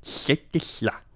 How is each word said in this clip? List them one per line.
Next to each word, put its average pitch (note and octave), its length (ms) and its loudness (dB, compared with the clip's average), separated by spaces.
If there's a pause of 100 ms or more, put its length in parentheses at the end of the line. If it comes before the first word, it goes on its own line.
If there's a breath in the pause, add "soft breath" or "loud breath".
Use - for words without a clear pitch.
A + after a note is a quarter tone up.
Sid - 380 0 (120)
the - 80 2
Sloth. - 560 -4